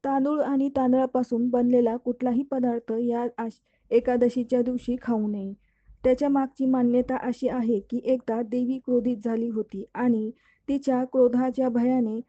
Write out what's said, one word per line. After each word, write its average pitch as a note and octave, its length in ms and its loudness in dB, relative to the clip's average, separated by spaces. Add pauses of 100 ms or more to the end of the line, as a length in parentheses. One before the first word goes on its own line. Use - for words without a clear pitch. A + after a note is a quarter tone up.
तांदूळ C#4 380 0
आणि C#4 340 0
तांदळापासून B3+ 720 0
बनलेला A#3+ 480 2
कुठलाही B3 460 -2
पदार्थ B3 560 -2
या A#3+ 260 -2 (120)
आश-, A3+ 240 -8 (300)
एकादशीच्या A#3+ 720 2
दिवशी B3 400 -2
खाऊ A3 260 -2
नये. G3 260 -6 (500)
त्याच्या B3+ 260 2
मागची C4+ 360 0
मान्यता B3+ 520 2
अशी B3+ 300 -4
आहे A#3 320 0
की A#3+ 240 -6
एकदा A#3+ 380 -2
देवी B3 360 -2
क्रोधित B3 480 0
झाली A3+ 240 -2
होती G#3 340 -6 (100)
आणि A3+ 360 0 (400)
तिच्या C4+ 340 -2
क्रोधाच्या B3+ 680 2
भयाने A#3+ 600 0